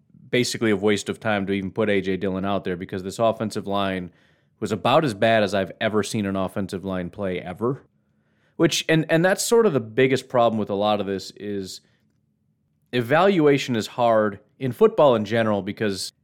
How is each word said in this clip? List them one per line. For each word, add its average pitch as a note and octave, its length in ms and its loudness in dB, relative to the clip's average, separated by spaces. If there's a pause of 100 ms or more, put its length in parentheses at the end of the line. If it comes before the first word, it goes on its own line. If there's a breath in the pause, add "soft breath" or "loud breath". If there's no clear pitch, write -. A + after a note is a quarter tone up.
(300)
basically A#2+ 400 0
a G2+ 60 4
waste G2+ 320 0
of G2+ 100 -6
time G#2 280 -2
to G2 80 -4
even F#2+ 180 -4
put G#2+ 160 0
A G2+ 140 2
J F#2+ 160 -2
Dillon F#2+ 260 -4
out G2 180 -2
there F#2 140 -6
because F#2 260 -10
this F#2 160 -10
offensive A2 480 -2
line F#2+ 460 -4 (480 soft breath)
was G2+ 100 -6
about A#2+ 340 2
as A#2 100 -2
bad A2+ 280 2
as G2 120 -2
I've F#2+ 260 -2
ever G#2+ 240 0
seen G#2 220 -4
an G2 100 -4
offensive F#2 480 -6
line F#2 260 -6
play F#2 300 -6
ever. G#2 420 -6 (720)
Which, D#3+ 320 2
and, D#3+ 200 2
and E3 160 2
that's F#3+ 180 2
sort A#3 240 4
of F#3 60 2
the C3 80 2
biggest B2+ 480 0
problem A#2 300 2
with G2+ 120 -4
a G#2 40 -2
lot G#2 260 2
of F#2+ 60 -6
this G2 260 -6
is G2+ 480 -10 (1120)
evaluation D3 840 2
is G#2+ 140 -2
hard A2 500 2 (220)
in C3 100 -4
football D#3 460 4
in G#2+ 80 -2
general G#2+ 380 0
because G2 500 -4 (120)